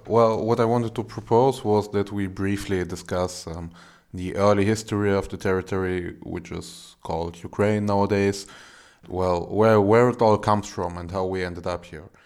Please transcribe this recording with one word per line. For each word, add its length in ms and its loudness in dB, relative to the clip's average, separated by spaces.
well, 360 2
what 180 0
I 40 4
wanted 300 0
to 100 -4
propose 600 2
was 260 2
that 220 -2
we 140 -2
briefly 580 -2
discuss, 600 -6
um, 240 -10
the 220 -6
early 280 4
history 480 0
of 160 0
the 80 -10
territory, 880 -2
which 280 -10
is 520 -14
called 400 -6
Ukraine 440 0
nowadays. 600 0
Well, 320 0
where, 200 6
where 280 6
it 140 0
all 160 4
comes 300 0
from 280 -6
and 140 -10
how 160 -2
we 180 -2
ended 220 -8
up 180 -6
here. 240 -16